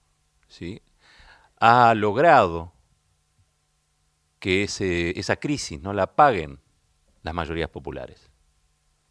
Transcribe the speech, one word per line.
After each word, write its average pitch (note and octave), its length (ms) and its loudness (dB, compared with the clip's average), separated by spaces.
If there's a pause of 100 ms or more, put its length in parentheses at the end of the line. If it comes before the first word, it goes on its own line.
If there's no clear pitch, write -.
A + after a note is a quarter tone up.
(460)
¿sí?, F2 340 -16 (800)
ha A#2 360 6
logrado G#2 760 2 (1700)
que F#2+ 240 -2
ese, F2+ 560 -4
esa G#2 160 -4
crisis B2 460 -8
no G2 120 -10
la G2 220 -2
paguen E2+ 460 0 (640)
las D#2+ 100 -10
mayorías D#2+ 340 -6
populares. C#2+ 600 -16 (800)